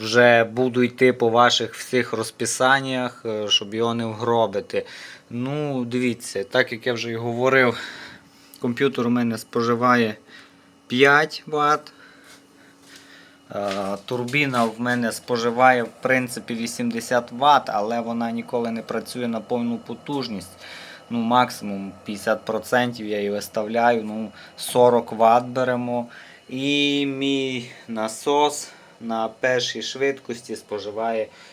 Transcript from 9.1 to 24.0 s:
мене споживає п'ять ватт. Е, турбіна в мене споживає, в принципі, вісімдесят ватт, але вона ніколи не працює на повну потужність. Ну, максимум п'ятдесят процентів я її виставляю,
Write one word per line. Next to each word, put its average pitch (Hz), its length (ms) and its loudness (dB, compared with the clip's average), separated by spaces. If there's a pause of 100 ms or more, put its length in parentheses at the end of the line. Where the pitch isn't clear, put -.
мене 117 280 0
споживає 117 800 2 (680)
п'ять 143 600 4
ватт. 147 460 0 (1600)
Е, 101 160 -4 (340)
турбіна 127 600 0
в 110 160 -2
мене 120 320 0
споживає, 120 680 4
в 113 80 -8 (120)
принципі, 123 520 0
вісімдесят 117 800 -2
ватт, 135 400 4
але 110 280 -2
вона 117 300 -4
ніколи 117 400 -4
не 113 120 -6
працює - 460 -6
на 113 120 -4
повну 117 380 -2
потужність. 117 760 -6 (580)
Ну, 117 80 -2
максимум 110 760 0 (120)
п'ятдесят 107 400 -2
процентів 120 640 -2
я 104 100 -2
її 101 140 -2
виставляю, 113 760 0